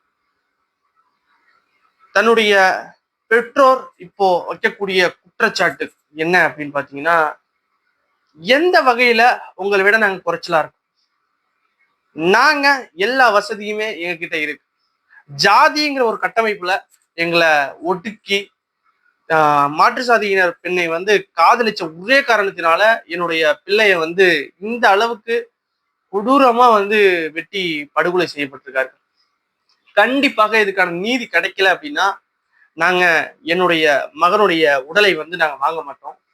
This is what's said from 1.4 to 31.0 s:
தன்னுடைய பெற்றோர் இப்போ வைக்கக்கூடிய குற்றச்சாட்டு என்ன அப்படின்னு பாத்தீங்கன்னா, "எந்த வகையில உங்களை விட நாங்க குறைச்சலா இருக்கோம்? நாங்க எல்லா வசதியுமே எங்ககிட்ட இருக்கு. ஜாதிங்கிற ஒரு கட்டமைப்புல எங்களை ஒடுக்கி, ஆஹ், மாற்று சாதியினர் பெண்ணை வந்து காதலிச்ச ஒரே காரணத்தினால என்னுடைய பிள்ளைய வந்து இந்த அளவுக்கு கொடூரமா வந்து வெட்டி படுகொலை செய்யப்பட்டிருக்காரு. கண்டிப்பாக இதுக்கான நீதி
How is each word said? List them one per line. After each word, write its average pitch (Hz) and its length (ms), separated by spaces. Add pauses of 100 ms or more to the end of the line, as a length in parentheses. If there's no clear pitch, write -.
தன்னுடைய 220 380 (800)
பெற்றோர் 254 680
இப்போ 180 500
வைக்கக்கூடிய 185 720
குற்றச்சாட்டு 175 720 (220)
என்ன 165 320
அப்படின்னு 143 280
பாத்தீங்கன்னா, 143 420 (1200)
"எந்த 302 420
வகையில 240 580 (160)
உங்களை 196 280
விட 208 140
நாங்க 196 220
குறைச்சலா 170 400
இருக்கோம்? 147 160 (1400)
நாங்க 262 800
எல்லா 240 340
வசதியுமே 208 580 (120)
எங்ககிட்ட 170 340
இருக்கு. 151 320 (640)
ஜாதிங்கிற 269 760
ஒரு 220 180
கட்டமைப்புல 185 520 (400)
எங்களை 170 380 (300)
ஒடுக்கி, 202 580 (880)
ஆஹ், 147 400
மாற்று 208 340
சாதியினர் 202 580
பெண்ணை 175 260
வந்து 185 480
காதலிச்ச 185 640
ஒரே 240 200
காரணத்தினால 196 840
என்னுடைய 165 600
பிள்ளைய 196 320
வந்து 170 600
இந்த 226 320
அளவுக்கு 226 460 (760)
கொடூரமா 247 580
வந்து 196 600
வெட்டி 160 600
படுகொலை 170 340
செய்யப்பட்டிருக்காரு. 135 640 (1040)
கண்டிப்பாக 220 680
இதுக்கான 190 300
நீதி 220 400